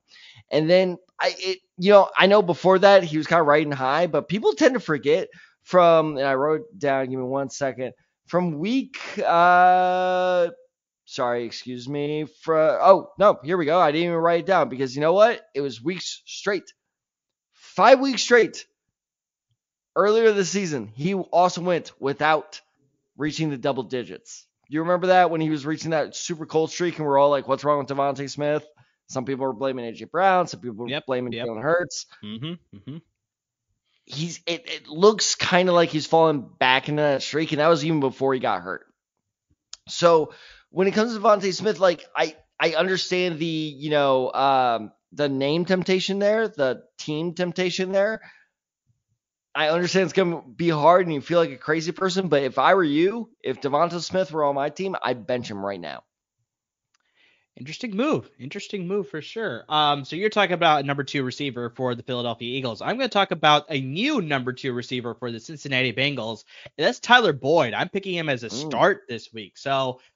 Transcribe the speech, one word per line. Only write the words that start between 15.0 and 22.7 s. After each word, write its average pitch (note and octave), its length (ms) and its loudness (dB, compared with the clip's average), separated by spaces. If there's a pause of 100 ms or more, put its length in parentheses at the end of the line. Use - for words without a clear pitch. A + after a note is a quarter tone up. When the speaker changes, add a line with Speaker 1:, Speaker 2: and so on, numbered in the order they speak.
Speaker 1:
know D#3+ 120 2
what? G#3+ 280 4 (120)
It C#3 80 -4
was A#2+ 200 -6
weeks E3+ 440 -8
straight. - 480 -6 (800)
Five B3 460 4
weeks C4 220 -2
straight. - 440 2 (1300)
Earlier G#3+ 360 4
this G3 180 0
season, D#3 380 -4
he C3+ 260 -4
also F3+ 480 0
went E3+ 380 -2
without D3 600 -2 (560)